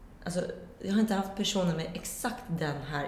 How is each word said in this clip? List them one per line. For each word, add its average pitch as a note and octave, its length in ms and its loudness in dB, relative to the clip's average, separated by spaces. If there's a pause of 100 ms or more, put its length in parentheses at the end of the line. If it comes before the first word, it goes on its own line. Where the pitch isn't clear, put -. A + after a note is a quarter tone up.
(240)
alltså, F3 200 -2 (360)
jag G3 140 0
har G#3+ 60 8
inte A3 140 6
haft F#3+ 220 0
personer F#3 400 4
med D#3+ 180 -2
exakt - 540 -4
den D3 340 0
här C#3+ 260 -2